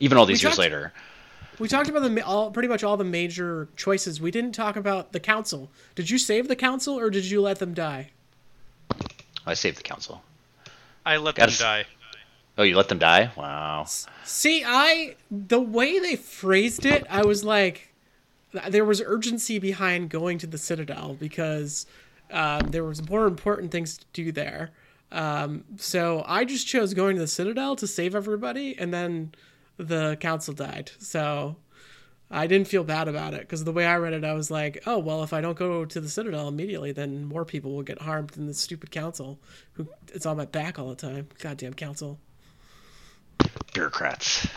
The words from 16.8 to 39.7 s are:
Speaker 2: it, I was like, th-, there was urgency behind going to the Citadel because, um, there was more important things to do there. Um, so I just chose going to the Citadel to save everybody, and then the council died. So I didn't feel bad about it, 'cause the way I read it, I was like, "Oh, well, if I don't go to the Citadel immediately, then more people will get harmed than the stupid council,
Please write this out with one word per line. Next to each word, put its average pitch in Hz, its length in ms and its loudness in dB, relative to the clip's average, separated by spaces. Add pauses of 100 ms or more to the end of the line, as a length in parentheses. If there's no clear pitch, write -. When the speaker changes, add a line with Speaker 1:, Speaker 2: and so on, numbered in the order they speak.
Speaker 2:
it, 285 240 4
I 196 140 2
was 208 220 4
like, 202 480 2 (580)
th-, - 180 -8
there 208 140 6
was 214 180 4
urgency 220 580 -2
behind 180 500 0
going 165 300 -2
to 165 80 -8
the 160 100 -10
Citadel 151 600 -6
because, 156 680 -4 (440)
um, 151 420 0
there 165 120 -2
was 156 260 -6
more 214 160 4
important 185 460 0
things 165 280 -4
to - 120 -20
do 165 220 -4
there. 151 380 -6 (420)
Um, 147 500 -4 (140)
so 170 500 -2
I 202 160 2
just 254 240 -2
chose 214 260 2
going 190 220 2
to 175 60 0
the 160 60 -2
Citadel 247 500 -2
to 208 100 -4
save 180 280 -2
everybody, 233 640 -4
and 175 160 -4
then 170 380 -4 (460)
the 156 420 -2
council 160 340 -4
died. 143 460 -10
So 147 560 -4 (760)
I 156 180 -2
didn't 190 200 4
feel 185 160 2
bad 156 240 -2
about 151 260 -6
it, - 140 -10
'cause 156 160 -6
the 165 80 -2
way 170 140 2
I 175 100 4
read 170 160 0
it, 156 140 -2
I 156 80 -2
was 156 180 -4
like, 151 340 -4
"Oh, 233 120 0
well, 156 260 -2
if 156 80 -6
I 160 80 0
don't 165 180 -2
go 175 280 -2
to 160 160 -8
the 151 80 -6
Citadel 151 400 -4
immediately, 151 420 -6
then 143 320 -6
more 156 220 -6
people 139 280 -8
will 139 100 -6
get - 180 -12
harmed 156 300 -6
than 147 160 -8
the 143 60 -8
stupid 156 380 -8
council, 147 480 -10 (360)